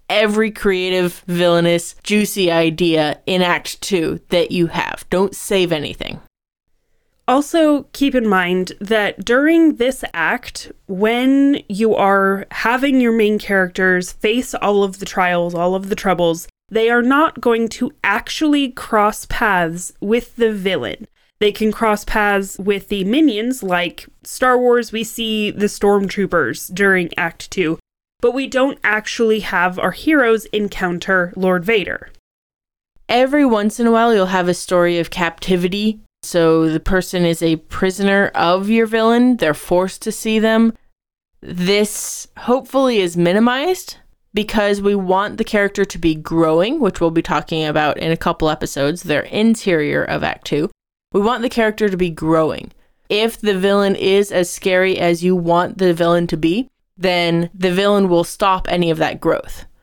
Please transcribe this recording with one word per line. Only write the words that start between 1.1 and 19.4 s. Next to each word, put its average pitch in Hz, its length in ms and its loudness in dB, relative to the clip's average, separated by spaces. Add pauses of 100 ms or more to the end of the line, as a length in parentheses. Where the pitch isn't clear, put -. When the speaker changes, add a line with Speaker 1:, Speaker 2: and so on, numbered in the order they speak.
Speaker 1:
villainous, 170 760 2
juicy 202 500 0
idea 160 760 0
in 185 160 0
Act - 400 -2
Two 165 360 -2 (100)
that 175 220 0
you 170 160 0
have. - 440 -6
Don't 190 240 0
save 185 360 0
anything. - 500 -6 (1080)
Speaker 2:
Also, 285 560 2 (100)
keep 277 200 0
in 240 140 0
mind 185 540 0
that 202 420 -2
during 302 520 4
this 262 280 -2 (100)
act, 170 560 -4 (180)
when 254 840 2
you 214 260 0
are 196 560 2
having 262 480 0
your 233 140 2
main 214 260 2
characters 185 720 0
face 233 440 -2
all 202 280 2
of 190 160 -4
the 202 60 -10
trials, 175 480 0
all 175 200 0
of 190 140 -4
the 196 80 -6
troubles, 170 540 0 (200)
they 220 200 0
are 240 140 2
not 277 360 2
going 226 300 0
to - 240 -6 (100)
actually 277 680 0
cross 214 560 0
paths 180 720 -2